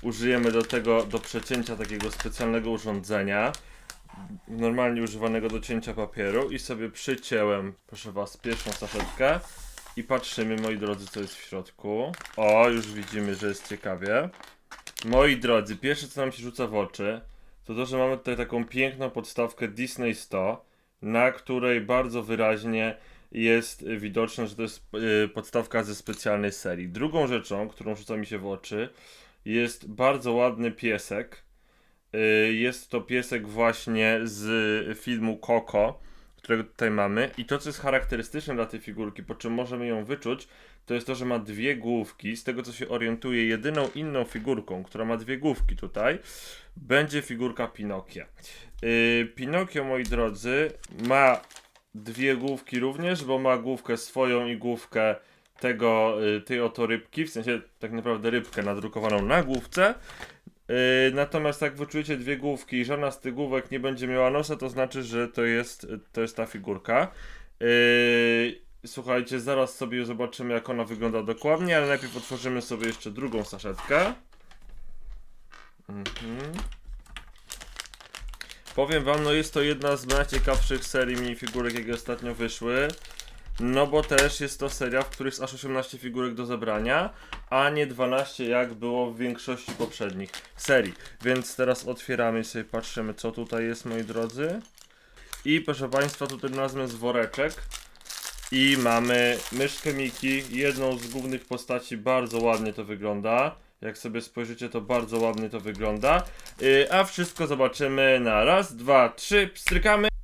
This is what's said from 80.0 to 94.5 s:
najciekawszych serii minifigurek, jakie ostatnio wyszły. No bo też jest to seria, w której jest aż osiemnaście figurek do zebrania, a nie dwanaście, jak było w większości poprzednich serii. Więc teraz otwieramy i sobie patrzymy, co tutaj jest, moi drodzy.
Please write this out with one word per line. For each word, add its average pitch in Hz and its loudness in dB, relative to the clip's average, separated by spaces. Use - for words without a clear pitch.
najciekawszych 135 4
serii 127 2
minifigurek, 120 -2
jakie 117 -2
ostatnio 120 -6
wyszły. 120 0
No 131 4
bo 147 4
też 143 4
jest 143 -6
to 139 -2
seria, 131 0
w 135 -6
której 135 -6
jest 131 -6
aż 131 -8
osiemnaście 131 -6
figurek 123 -4
do 120 -6
zebrania, 120 0
a 135 4
nie 147 2
dwanaście, 127 0
jak 123 2
było 120 -2
w 113 -12
większości 120 -4
poprzednich 101 -4
serii. 117 4
Więc 127 0
teraz 127 2
otwieramy 117 0
i 113 -2
sobie 113 -8
patrzymy, 113 -6
co 110 -6
tutaj 117 -4
jest, 117 -4
moi 113 -4
drodzy. 117 -4